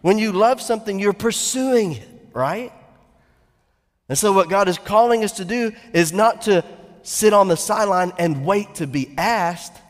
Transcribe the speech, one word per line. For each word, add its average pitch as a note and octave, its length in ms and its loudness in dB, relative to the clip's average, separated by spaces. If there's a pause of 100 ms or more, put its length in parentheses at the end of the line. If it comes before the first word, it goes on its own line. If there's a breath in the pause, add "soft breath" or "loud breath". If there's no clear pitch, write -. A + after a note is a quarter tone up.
When F#3+ 160 2
you A3 140 0
love A3+ 300 2
something, A3 360 -4
you're G3+ 160 0
pursuing A3+ 800 -2
it, G#2 140 -12 (260)
right? E3+ 380 -4 (1400)
And E3 100 -4
so G#3 140 2
what F#3+ 180 2
God G3 180 2
is F3 120 -2
calling A3+ 440 2
us G#3 100 -4
to F#3+ 120 -10
do A3+ 280 -4 (200 loud breath)
is E3 180 2
not G#3+ 320 0
to F#3+ 200 2 (400)
sit G#3+ 300 2
on G3 160 6
the E3 80 2
sideline F#3+ 600 -2
and D3+ 280 -2
wait G3+ 300 -2
to D#3 120 -6
be C3+ 300 -6
asked F3 560 -2 (160)